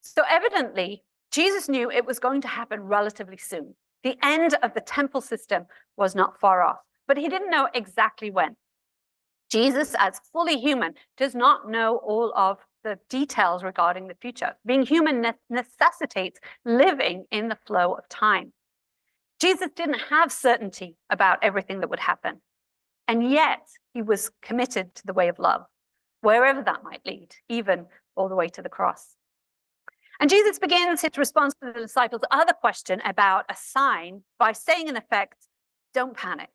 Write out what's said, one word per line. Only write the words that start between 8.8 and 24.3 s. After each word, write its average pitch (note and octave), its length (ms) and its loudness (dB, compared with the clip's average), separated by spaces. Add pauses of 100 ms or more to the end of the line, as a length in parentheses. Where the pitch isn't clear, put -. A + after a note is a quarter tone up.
Jesus, C4+ 480 0
as F#3+ 220 0 (120)
fully E4 260 0
human, B3 360 -2 (220)
does B3+ 180 -4
not B3 340 2
know A3+ 280 0
all G#3+ 400 -2
of G3 220 2 (260)
the G#3 140 -8 (100)
details G3+ 540 0
regarding F3+ 440 -2
the F3+ 140 -16
future. - 340 -8 (100)
Being C4 200 2
human D4+ 360 2
ne-, A#3 120 -2 (180)
necessitates A#3+ 880 -2 (260)
living A#3 680 2
in A3 180 -4
the A3 180 -6
flow F3+ 280 2
of - 140 -16
time. G3+ 440 0 (880)
Jesus F4+ 340 2
didn't C#4+ 260 -2 (100)
have D#4 220 4
certainty G#3 640 -2 (140)
about F#3+ 320 2
everything G3 380 -2
that F3 100 -4
would E3+ 100 -6
happen, - 400 -4 (680)
and A#3 240 0
yet C#4+ 380 2 (260)
he A#3+ 80 -8
was G#3 280 -2 (120)